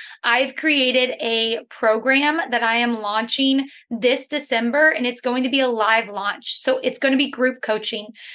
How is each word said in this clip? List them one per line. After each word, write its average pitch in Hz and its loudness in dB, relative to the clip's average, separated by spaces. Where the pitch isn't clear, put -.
I've 254 2
created 254 2
a 226 -2
program 269 2
that 233 0
I 226 2
am 240 0
launching 269 0
this 247 0
December, 285 2
and 247 -2
it's 247 -4
going 254 -2
to 254 0
be 269 0
a 262 4
live 220 2
launch. 202 -6
So 262 0
it's - -4
gonna 269 2
be 262 2
group 254 -2
coaching. 214 -4